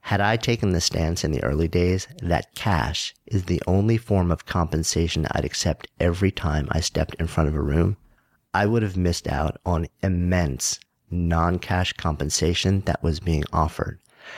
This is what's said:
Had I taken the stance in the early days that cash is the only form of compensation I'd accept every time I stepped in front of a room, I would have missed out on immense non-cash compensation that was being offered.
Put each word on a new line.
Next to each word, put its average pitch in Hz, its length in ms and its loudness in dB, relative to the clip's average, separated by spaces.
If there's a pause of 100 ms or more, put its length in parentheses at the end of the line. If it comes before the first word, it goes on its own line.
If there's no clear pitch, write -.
Had 101 200 -2
I 104 160 2
taken 113 360 0
the 85 80 4
stance 82 420 0
in 78 80 0
the 71 140 -2
early 76 240 2
days 90 400 2 (140)
that - 340 -2
cash 82 580 -2 (100)
is 98 200 -2
the 87 240 0
only 104 300 2
form 92 340 2
of - 140 -4
compensation 82 840 0
I'd - 140 0
accept - 420 -4 (140)
every 90 320 2
time 76 400 -2
I 80 80 0
stepped - 400 -2
in 80 80 0
front 78 200 0
of 76 60 -2
a 71 80 -2
room, 85 340 2 (580)
I 98 100 2
would 110 180 2
have 95 140 -4
missed 87 320 0
out 73 380 -2
on 85 200 0 (160)
immense 87 800 0 (300)
non-cash 87 840 0
compensation 82 960 0
that - 160 -2
was 80 180 0
being 78 320 0
offered. - 480 -2 (380)